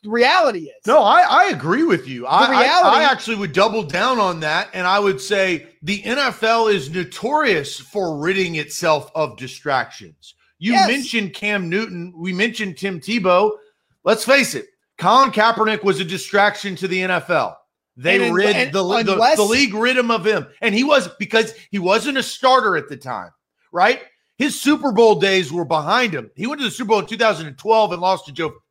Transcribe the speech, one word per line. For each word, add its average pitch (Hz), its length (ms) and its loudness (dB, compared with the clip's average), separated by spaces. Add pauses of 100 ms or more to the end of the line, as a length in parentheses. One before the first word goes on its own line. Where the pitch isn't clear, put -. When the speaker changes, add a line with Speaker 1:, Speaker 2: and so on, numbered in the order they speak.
Speaker 1:
the 208 80 -12
reality 240 540 2
is. - 220 -18
Speaker 2:
No, 294 160 6
I, 247 180 6
I 330 300 4
agree 196 340 0
with 202 240 0
you. 123 180 -10
I, 175 200 4
I, 240 160 4
Speaker 1:
reality 302 340 4
Speaker 2:
I 311 80 2
actually 247 320 0
would 196 160 -6
double 208 300 0
down 196 360 -2
on 185 220 0
that, 160 320 -4
and 185 140 -4
I 190 120 2
would 196 220 0
say 190 480 -2 (140)
the 196 220 -6
N 233 140 -4
F 262 240 -4
L 220 240 2
is 175 240 0
notorious 185 880 -2
for 165 380 -6
ridding 170 400 -2
itself 151 580 -2
of 151 220 -4
distractions. - 1000 -8 (280)
You 208 100 -2
Speaker 1:
Yes. 196 160 2
Speaker 2:
mentioned 233 440 -4
Cam 202 380 -4
Newton. 180 440 -6
We 175 200 -8
mentioned 208 420 -4
Tim 185 240 -8
Tebow. 196 520 2 (520)
Let's 220 220 0
face 262 280 4
it, 120 120 -8 (320)
Colin 233 320 6
Kaepernick 214 520 2
was 185 180 0
a 190 40 -4
distraction 196 720 -2
to 185 120 -6
the 185 120 -2
N 185 100 -2
F 180 200 -4
L. 131 280 -2 (380)
They 139 200 0
Speaker 1:
And 190 80 2
un-, 170 100 0
Speaker 2:
rid 196 220 2
Speaker 1:
and 143 160 -2
Speaker 2:
the, 190 100 -2 (200)
the, 196 120 0
Speaker 1:
unless 240 220 2
Speaker 2:
the 214 60 4
league 226 300 0
rid 233 240 0
him 240 140 0
of 214 160 -2
him, 196 200 0 (140)
and 226 140 0
he 233 100 0
was, 277 240 2 (100)
because 226 360 -2 (160)
he 202 80 -6
wasn't 220 400 -2
a 247 40 -2
starter 247 540 0
at 147 140 -8
the 139 80 -14
time, 104 320 -10 (420)
right? 196 300 0 (340)
His 269 220 -2
Super 285 340 0
Bowl 220 240 6
days 185 340 0
were 170 140 -4
behind 165 500 0
him. 117 200 -10
He 165 120 -8
went 294 140 -8
to 262 60 -4
the 196 40 -4
Super 226 180 -10
Bowl 214 100 4
in 185 80 -6
two 220 100 -10
thousand 196 300 0
and 135 100 -16
twelve 214 360 2
and 175 100 -8
lost 185 240 -2
to 147 60 -18
Joe 156 200 -6 (180)